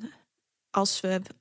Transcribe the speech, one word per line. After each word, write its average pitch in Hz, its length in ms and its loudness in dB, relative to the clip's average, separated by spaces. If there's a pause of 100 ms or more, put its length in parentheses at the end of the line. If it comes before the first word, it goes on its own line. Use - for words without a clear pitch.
(680)
als 196 300 2
we, 185 220 0 (200)